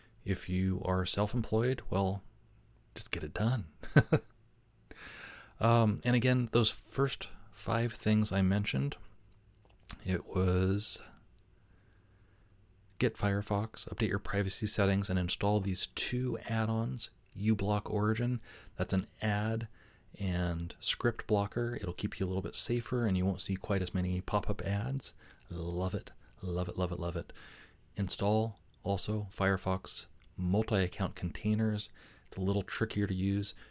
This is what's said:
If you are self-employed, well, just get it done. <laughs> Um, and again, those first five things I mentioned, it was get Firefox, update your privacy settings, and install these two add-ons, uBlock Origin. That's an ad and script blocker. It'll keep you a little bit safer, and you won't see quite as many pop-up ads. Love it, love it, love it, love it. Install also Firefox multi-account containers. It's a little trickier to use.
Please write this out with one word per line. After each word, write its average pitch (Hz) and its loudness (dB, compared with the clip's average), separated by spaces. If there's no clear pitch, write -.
If 98 -2
you 92 0
are 92 2
self-employed, 113 0
well, 98 0
just - -10
get - -4
it 76 -10
done. 113 0
<laughs> - 6
Um, 117 4
and 123 4
again, 123 4
those 113 6
first - -4
five 117 -2
things 107 2
I 95 2
mentioned, 104 2
it 92 -2
was 92 2
get 120 2
Firefox, 101 0
update 101 -2
your 101 0
privacy 101 0
settings, 98 4
and 92 2
install 101 2
these 95 0
two 123 -2
add-ons, 113 0
uBlock 104 2
Origin. 110 0
That's - 0
an 190 2
ad 110 0
and 87 -2
script - -2
blocker. 117 0
It'll - -4
keep - -4
you 98 0
a - -2
little 95 -2
bit - -2
safer, 120 2
and 92 4
you 92 2
won't 95 0
see 98 -2
quite 98 0
as - -4
many 90 0
pop-up 101 0
ads. 104 -2
Love 87 -2
it, - -6
love 90 -2
it, - -6
love 90 0
it, 82 -6
love 85 -4
it. - -8
Install 104 0
also 98 0
Firefox 95 0
multi-account 95 0
containers. 107 -2
It's - -12
a 92 -4
little 98 0
trickier - -2
to 98 -2
use. 98 0